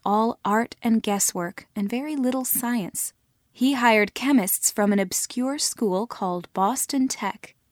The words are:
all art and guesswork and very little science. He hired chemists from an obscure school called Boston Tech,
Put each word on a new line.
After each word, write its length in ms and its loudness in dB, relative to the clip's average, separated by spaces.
all 400 2
art 360 0
and 220 2
guesswork 720 -2
and 140 -2
very 260 -4
little 300 0
science. 640 -4
He 220 2
hired 400 4
chemists 580 2
from 220 2
an 60 4
obscure 580 -2
school 500 -2
called 460 -4
Boston 560 0
Tech, 460 -8